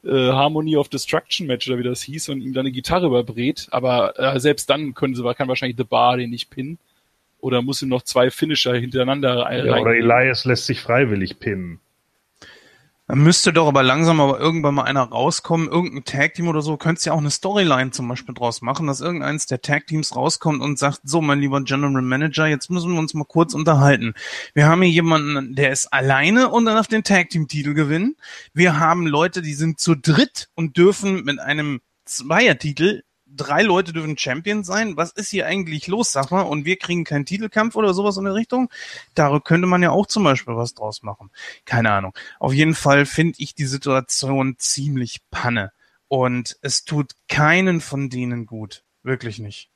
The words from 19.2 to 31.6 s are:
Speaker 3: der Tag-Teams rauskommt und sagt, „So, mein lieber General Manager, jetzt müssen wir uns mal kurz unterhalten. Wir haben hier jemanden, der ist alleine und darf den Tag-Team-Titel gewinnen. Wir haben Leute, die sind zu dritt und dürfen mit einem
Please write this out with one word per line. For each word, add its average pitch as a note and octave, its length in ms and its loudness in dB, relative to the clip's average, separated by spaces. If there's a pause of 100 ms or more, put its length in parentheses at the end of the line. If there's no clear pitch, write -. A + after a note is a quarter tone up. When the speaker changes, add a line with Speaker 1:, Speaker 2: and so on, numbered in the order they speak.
Speaker 3:
der B2+ 140 -4
Tag-Teams D3 540 -4
rauskommt D3 460 0
und C#3+ 180 -4
sagt, C#3 240 -2
„So, C#3+ 160 0
mein C#3+ 220 2
lieber C#3 200 0
General C3+ 400 0
Manager, C#3+ 460 0
jetzt D3 220 -2
müssen F3+ 240 -2
wir E3 60 0
uns D#3 140 -2
mal D3+ 120 -4
kurz - 280 2
unterhalten. C#3 600 4 (400)
Wir D3 140 6
haben E3+ 140 6
hier F3+ 100 6
jemanden, D3 640 0
der C#3 160 2
ist - 160 -4
alleine C#3 640 4
und A#3 160 2
darf A3 200 2
den A3 160 0
Tag-Team-Titel D#3 680 0
gewinnen. D#3 420 0 (380)
Wir E3 260 4
haben E3 280 2
Leute, D#3+ 340 0
die D3+ 140 -8
sind D#3+ 220 -2
zu E3+ 180 2
dritt D#3 600 2
und D#3+ 220 -4
dürfen F#3+ 480 4
mit C#3 140 -4
einem C#3+ 420 -4 (240)